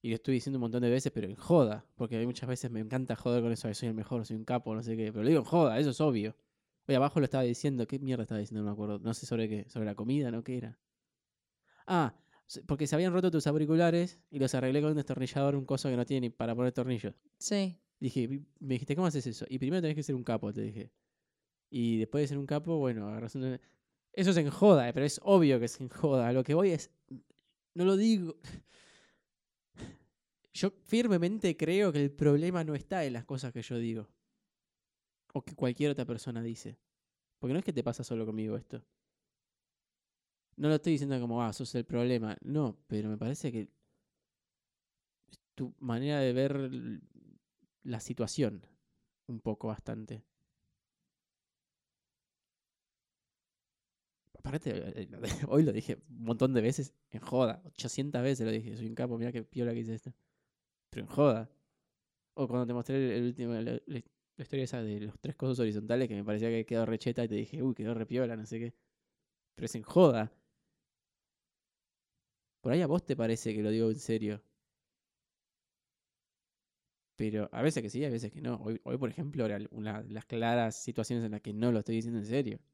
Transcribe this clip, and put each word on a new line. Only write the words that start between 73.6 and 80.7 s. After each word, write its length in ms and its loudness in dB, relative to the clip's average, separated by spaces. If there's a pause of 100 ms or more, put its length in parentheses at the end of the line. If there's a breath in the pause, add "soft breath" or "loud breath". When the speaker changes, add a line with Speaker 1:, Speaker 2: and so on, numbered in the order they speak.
Speaker 1:
lo 60 2
digo 200 4
en 100 0
serio. 420 -2 (2750)
Pero 360 -2
a 100 -4
veces 220 2
que 60 -6
sí, 140 -4
a 60 -2
veces 220 -4
que 100 -16
no. 220 -4
Hoy, 200 -4
hoy, 140 -6
por 120 -2
ejemplo, 360 -4
era 140 -2 (120)
una 300 -8
de 120 -14
las 120 -12
claras 560 0